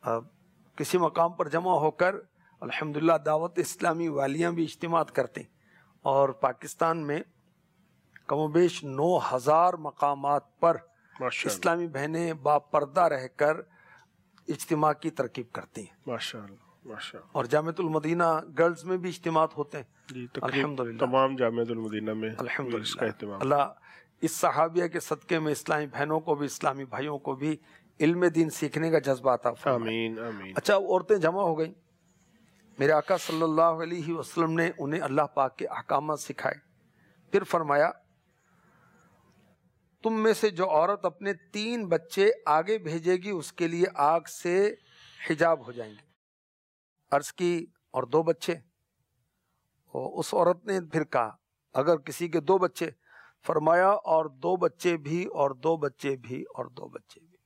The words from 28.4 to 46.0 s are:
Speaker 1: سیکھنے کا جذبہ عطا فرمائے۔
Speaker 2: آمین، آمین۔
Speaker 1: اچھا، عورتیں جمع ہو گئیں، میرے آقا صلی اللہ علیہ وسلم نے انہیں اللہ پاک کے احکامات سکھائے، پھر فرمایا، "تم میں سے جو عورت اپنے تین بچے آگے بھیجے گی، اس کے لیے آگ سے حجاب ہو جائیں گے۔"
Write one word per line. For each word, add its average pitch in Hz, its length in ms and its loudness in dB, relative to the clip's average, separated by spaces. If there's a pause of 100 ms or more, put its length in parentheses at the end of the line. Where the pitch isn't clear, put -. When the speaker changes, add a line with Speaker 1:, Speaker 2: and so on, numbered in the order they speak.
Speaker 1:
سیکھنے 156 420 -2
کا 156 80 4
جذبہ 131 320 2
عطا 120 220 0
فرمائے۔ 123 280 -2
Speaker 2:
آمین، 113 380 -4
آمین۔ 101 360 -10
Speaker 1:
اچھا، 202 220 4
عورتیں 185 400 2
جمع 175 240 2
ہو 165 180 0
گئیں، 160 140 -4 (1040)
میرے 143 120 4
آقا 156 260 2
صلی 160 240 -4
اللہ 160 200 2
علیہ 165 520 0
وسلم 165 380 -2
نے 165 260 0
انہیں 156 240 -4
اللہ 143 200 0
پاک 139 360 0
کے - 100 -6
احکامات 147 520 -4
سکھائے، - 360 -6 (760)
پھر 196 120 2
فرمایا، 156 480 2 (2000)
"تم 220 100 0
میں 220 200 2
سے 214 160 0
جو 185 200 -2
عورت 180 360 2
اپنے 196 280 -4
تین 220 520 -6
بچے 170 460 2 (140)
آگے 165 320 2
بھیجے 165 360 -2
گی، 185 160 -2
اس 175 240 -6
کے 170 140 -2
لیے 170 180 2 (100)
آگ 156 260 4
سے 180 540 0 (540)
حجاب 160 360 4
ہو 127 60 -14
جائیں 117 200 -10
گے۔" - 160 -20 (1040)